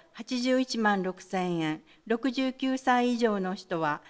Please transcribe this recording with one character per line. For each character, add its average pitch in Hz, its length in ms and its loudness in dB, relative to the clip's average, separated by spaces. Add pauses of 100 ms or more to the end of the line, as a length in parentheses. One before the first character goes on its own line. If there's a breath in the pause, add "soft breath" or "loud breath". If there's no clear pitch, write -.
(120 loud breath)
八 240 300 -6
十 254 180 2
一 247 180 -2
万 208 240 2
六 180 200 -6
千 180 400 -2
円、 156 200 -2 (260 soft breath)
六 233 220 0
十 262 220 0
九 262 260 -2
歳 247 360 2
以 233 40 0
上 220 220 2
の 185 160 -2
人 170 240 -6
は、 156 300 0